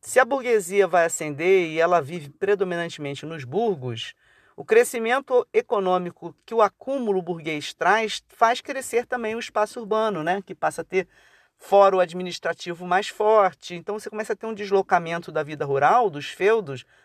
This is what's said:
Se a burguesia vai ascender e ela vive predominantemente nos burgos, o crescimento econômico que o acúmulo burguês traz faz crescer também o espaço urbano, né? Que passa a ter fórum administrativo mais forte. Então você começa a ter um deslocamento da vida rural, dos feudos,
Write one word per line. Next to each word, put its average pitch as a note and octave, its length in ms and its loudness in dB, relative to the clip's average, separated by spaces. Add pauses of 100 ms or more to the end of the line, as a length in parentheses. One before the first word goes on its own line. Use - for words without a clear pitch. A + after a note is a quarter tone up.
Se - 140 2
a B3+ 60 6
burguesia A3 600 2
vai E3+ 200 4
ascender E3 640 0
e D#3 100 -4
ela E3+ 220 4
vive D3 280 -10
predominantemente E3+ 960 -4
nos D3+ 200 -12
burgos, C3 680 -4 (420)
o - 80 -14
crescimento A#3+ 880 2
econômico F#3 840 -2 (100)
que - 80 -12
o A3+ 80 4
acúmulo G#3 600 0
burguês D#3+ 520 -6
traz G#3 540 0
faz A#3 320 2
crescer B3 480 -4
também A3 260 -6
o A#3 60 -6
espaço G#3+ 400 -4
urbano, G#3+ 420 -2
né? F3+ 240 -2
Que F#3 80 -14
passa D#3 280 -4
a - 20 -8
ter F#3 240 -4 (500)
fórum G3 440 6
administrativo F3 840 -6
mais F#3 220 0
forte. G#3+ 680 2
Então F3 240 -10
você G#3 120 -12
começa G#3+ 240 -8
a - 20 -4
ter A3+ 100 -14
um A3+ 80 -8
deslocamento F#3+ 800 0
da D#3 100 -2
vida D3 240 -6
rural, D3+ 440 4
dos C#3+ 180 -10
feudos, F#3 580 -2 (200)